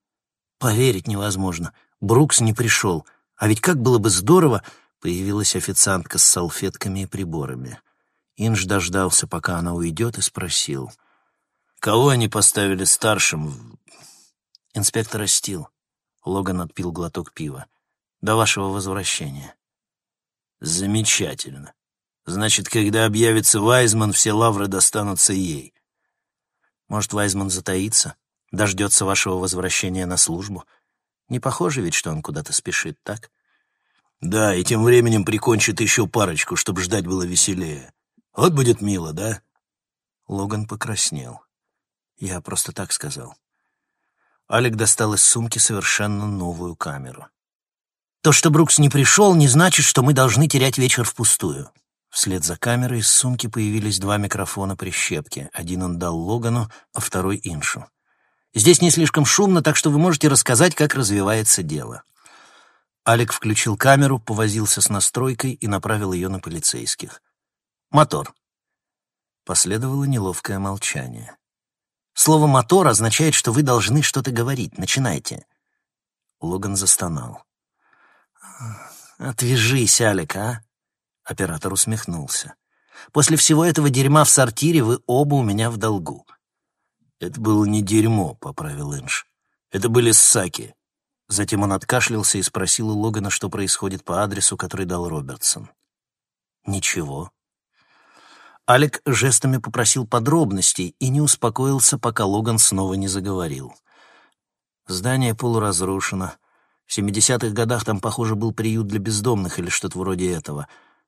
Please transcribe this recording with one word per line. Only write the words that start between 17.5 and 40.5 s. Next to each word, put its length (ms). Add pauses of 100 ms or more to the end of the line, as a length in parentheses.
«До 140
вашего 340
возвращения». 840 (1040)
«Замечательно. 1120 (520)
Значит, 420
когда 380
объявится 560
Вайзман, 500
все 220
лавры 320
достанутся 680
ей». 420 (1120)
«Может, 260
Вайзман 380
затаится, 640 (360)
дождется 540
вашего 300
возвращения 720
на 120
службу? 480 (640)
Не 100
похоже 420
ведь, 120
что 180
он 100
куда-то 320
спешит, 500
так?» 280 (880)
«Да, 360
и 80
тем 200
временем 420
прикончит 540
еще 280
парочку, 480
чтоб 240
ждать 260
было 180
веселее. 720 (400)
Вот 200
будет 280
мило, 320
да?» 280 (840)
Логан 380